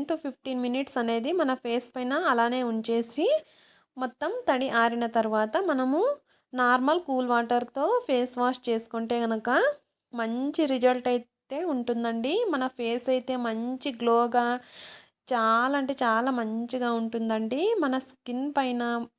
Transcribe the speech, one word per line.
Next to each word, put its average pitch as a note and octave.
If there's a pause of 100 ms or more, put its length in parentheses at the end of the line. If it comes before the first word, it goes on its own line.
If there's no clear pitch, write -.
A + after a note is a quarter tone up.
to D#4+
ఫిఫ్టీన్ C4
మినిట్స్ B3+
అనేది A#3
మన C#4+
ఫేస్ A#3+
పైన B3+ (120)
అలానే A#3+
ఉంచేసి A#3 (720)
మొత్తం B3+ (120)
తడి C4
ఆరిన A#3
తర్వాత A3
మనము C#4 (520)
నార్మల్ B3+
కూల్ B3+
వాటర్తో A#3+ (160)
ఫేస్ B3+
వాష్ B3
చేసుకుంటే A3+
కనుక A3+ (640)
మంచి A#3+
రిజల్ట్ B3
అయితే B3
ఉంటుందండి. A#3 (160)
మన C4+
ఫేస్ A#3+
అయితే B3+
మంచి A#3+
గ్లోగా A#3 (840)
చాలా A#3
అంటే C4+
చాలా A#3+
మంచిగా A#3+
ఉంటుందండి. A3+ (180)
మన C4
స్కిన్ C4
పైన B3+ (380)